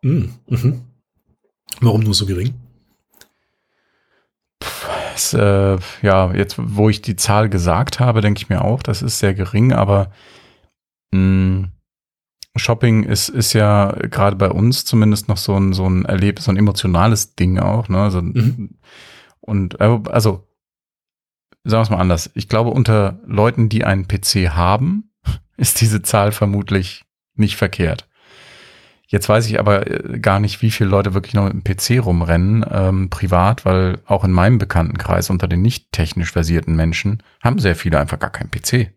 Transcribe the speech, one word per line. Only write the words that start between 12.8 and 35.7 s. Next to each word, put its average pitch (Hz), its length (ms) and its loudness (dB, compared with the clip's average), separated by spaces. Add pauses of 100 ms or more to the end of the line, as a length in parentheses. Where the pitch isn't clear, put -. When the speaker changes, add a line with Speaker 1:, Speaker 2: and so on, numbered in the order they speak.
Speaker 2:
ist, - 260 -2
ist - 240 -2
ja 104 400 4
gerade - 420 -2
bei 95 140 2
uns 113 340 0
zumindest 107 460 2
noch 98 80 0
so 98 200 -2
ein, 98 140 2
so 92 160 -2
ein 92 160 2
Erleb-, 98 380 0
so - 100 0
ein 95 60 2
emotionales 101 760 2
Ding 92 240 0
auch, 101 280 0
ne? 95 120 0
Also, 95 220 0
Speaker 1:
Mhm. 117 500 -2 (680)
Speaker 2:
und, 98 400 -4
äh, 110 280 4
also, 104 340 0 (1200)
sagen 110 180 2
wir's 107 80 2
mal 98 80 2
anders. 87 380 2
Ich - 120 -6
glaube, 113 220 0
unter 107 560 2
Leuten, 107 440 0
die 107 160 0
einen 95 200 0
P 95 160 -4
C 92 280 0
haben, 107 600 0 (140)
<laughs> - 340 -8
ist - 240 0
diese 107 220 2
Zahl 104 280 0
vermutlich 98 720 -2 (280)
nicht 104 220 0
verkehrt. - 520 -2 (1000)
Jetzt 101 220 -2
weiß 110 180 4
ich 107 120 0
aber, 101 280 2 (260)
äh, 117 60 -8
gar 101 200 2
nicht, 104 220 -2
wie 113 100 2
viele 101 180 0
Leute 98 240 2
wirklich 95 200 -4
noch 101 100 2
mit 98 100 0
dem 101 100 -8
P 98 120 -2
C 120 220 0
rumrennen, 90 720 2
ähm, 95 400 0
privat, 92 560 0
weil 92 400 0
auch - 180 0
in 95 80 2
meinem 101 280 4
Bekanntenkreis 90 680 -2
unter 90 180 0
den 87 140 0
nicht - 300 -2